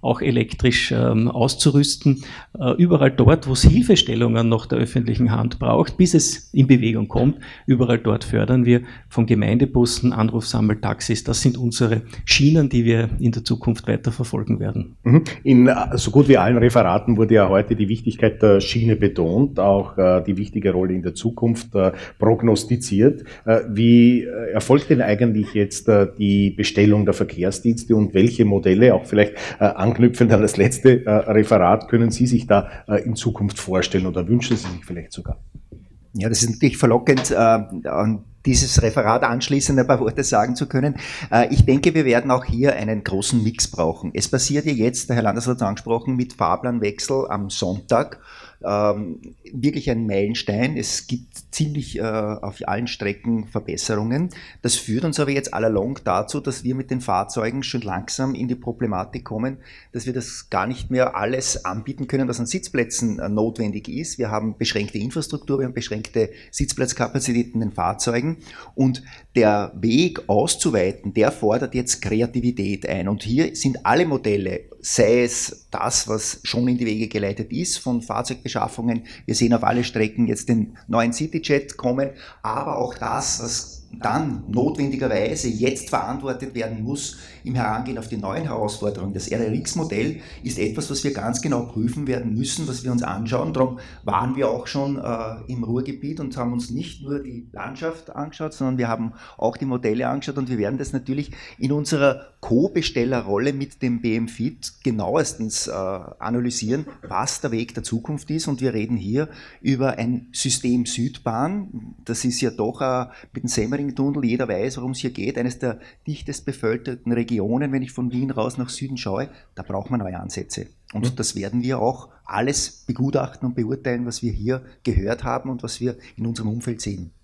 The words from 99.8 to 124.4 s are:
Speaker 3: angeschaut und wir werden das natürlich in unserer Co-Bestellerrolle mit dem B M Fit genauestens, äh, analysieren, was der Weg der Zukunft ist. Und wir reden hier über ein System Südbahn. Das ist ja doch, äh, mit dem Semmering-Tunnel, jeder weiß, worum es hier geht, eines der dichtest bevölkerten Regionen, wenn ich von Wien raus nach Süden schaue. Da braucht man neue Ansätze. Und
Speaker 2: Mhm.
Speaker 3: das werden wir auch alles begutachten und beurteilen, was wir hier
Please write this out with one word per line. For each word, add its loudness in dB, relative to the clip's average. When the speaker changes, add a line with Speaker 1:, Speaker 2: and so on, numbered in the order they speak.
Speaker 3:
angeschaut -6
und -4
wir -4
werden -2
das -8
natürlich -6
in -2
unserer 0
Co-Bestellerrolle -2
mit -10
dem -2
B -2
M -4
Fit -8
genauestens, -4
äh, -8
analysieren, -6
was -6
der -4
Weg -6
der -10
Zukunft -8
ist. -4
Und -4
wir -2
reden -4
hier -4
über 0
ein -4
System -2
Südbahn. -6
Das -6
ist -2
ja 0
doch, -4
äh, -2
mit -10
dem -6
Semmering-Tunnel, -4
jeder 0
weiß, -4
worum -6
es -8
hier -6
geht, -6
eines -6
der -6
dichtest -10
bevölkerten -6
Regionen, -2
wenn -2
ich -10
von -6
Wien -4
raus -4
nach -6
Süden -10
schaue. -6
Da -16
braucht -8
man -4
neue -8
Ansätze. -10
Und -4
Speaker 2:
Mhm. -10
Speaker 3:
das -6
werden -4
wir -2
auch -2
alles -4
begutachten -4
und -4
beurteilen, -4
was -8
wir -2
hier -4